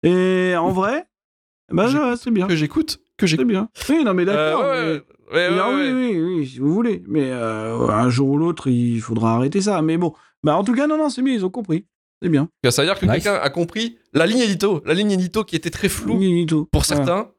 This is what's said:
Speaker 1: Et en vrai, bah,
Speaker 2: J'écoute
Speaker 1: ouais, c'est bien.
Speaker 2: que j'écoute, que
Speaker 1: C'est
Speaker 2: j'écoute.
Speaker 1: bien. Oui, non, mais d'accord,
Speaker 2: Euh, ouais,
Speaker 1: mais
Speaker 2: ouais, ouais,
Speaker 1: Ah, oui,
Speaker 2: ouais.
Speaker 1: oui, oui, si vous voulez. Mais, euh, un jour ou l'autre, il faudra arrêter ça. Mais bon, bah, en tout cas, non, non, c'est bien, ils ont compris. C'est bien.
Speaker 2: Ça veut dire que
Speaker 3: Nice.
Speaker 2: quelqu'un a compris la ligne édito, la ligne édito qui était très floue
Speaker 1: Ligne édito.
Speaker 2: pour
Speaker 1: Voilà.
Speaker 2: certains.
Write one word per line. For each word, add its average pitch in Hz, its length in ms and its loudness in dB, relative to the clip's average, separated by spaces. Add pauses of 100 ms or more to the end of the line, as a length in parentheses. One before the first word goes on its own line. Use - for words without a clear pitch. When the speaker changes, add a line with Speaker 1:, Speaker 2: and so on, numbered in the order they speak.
Speaker 1:
Et 185 540 2
en 170 140 0
vrai, 208 360 -2 (640)
bah, 185 160 2
Speaker 2:
J'écoute 294 180 2
Speaker 1:
ouais, 247 160 0
c'est 247 80 -4
bien. 190 160 2
Speaker 2:
que 180 100 0
j'écoute, 156 420 -2 (200)
que 202 80 2
Speaker 1:
C'est 160 60 2
Speaker 2:
j'écoute. 247 160 2
Speaker 1:
bien. 208 200 0 (200)
Oui, 311 160 2
non, 202 100 2
mais 180 100 2
d'accord, 156 400 0
Speaker 2:
Euh, 240 340 -2
ouais, - 40 -12 (300)
Speaker 1:
mais 175 160 2
Speaker 2:
ouais, 185 60 2
ouais, 190 60 2
Speaker 1:
Ah, 214 100 0
oui, 277 220 0
Speaker 2:
ouais. - 0 -
Speaker 1:
oui, 240 280 0 (180)
oui, 143 80 -2
si 127 120 -14
vous 143 140 2
voulez. 202 340 0
Mais, 135 240 0
euh, 113 580 -4
un 117 200 2
jour 131 220 2
ou 143 80 0
l'autre, 160 300 -2
il 120 320 0
faudra 113 360 -2
arrêter 143 240 0
ça. 196 220 0
Mais 160 160 0
bon, 175 140 0 (300)
bah, 151 140 2
en 202 80 0
tout 233 100 2
cas, 277 120 2
non, 302 100 0
non, 311 140 0
c'est 254 120 -4
bien, 262 120 0
ils 196 100 -2
ont 185 60 -2
compris. 190 340 -4 (380)
C'est 180 60 -2
bien. 156 200 2 (200)
Speaker 2:
Ça 120 140 2
veut 160 60 2
dire 190 100 -2
que - 80 0
Speaker 3:
Nice. 113 80 4
Speaker 2:
quelqu'un 196 200 0
a 143 160 -2
compris 214 460 -4 (160)
la 160 140 4
ligne 226 140 2
édito, 196 460 0
la 156 80 0
ligne 208 180 2
édito 185 320 0
qui - 120 -6
était 160 140 -4
très - 180 -4
floue - 300 -2
Speaker 1:
Ligne 185 200 2
édito. 160 320 0
Speaker 2:
pour 147 120 2
Speaker 1:
Voilà. 147 220 0
Speaker 2:
certains. 190 240 -2 (100)